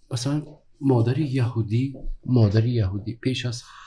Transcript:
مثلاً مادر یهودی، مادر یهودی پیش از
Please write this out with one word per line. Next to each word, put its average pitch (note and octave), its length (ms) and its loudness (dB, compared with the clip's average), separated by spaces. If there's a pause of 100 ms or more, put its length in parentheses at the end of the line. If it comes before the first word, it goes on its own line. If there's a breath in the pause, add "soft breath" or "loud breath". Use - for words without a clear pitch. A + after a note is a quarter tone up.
(100)
مثلاً C#3+ 320 -2 (380)
مادر B2+ 380 2
یهودی، B2 800 -2 (300)
مادر A2+ 400 4
یهودی G#2+ 480 -2
پیش B2+ 320 -4
از A#2+ 160 -8 (240)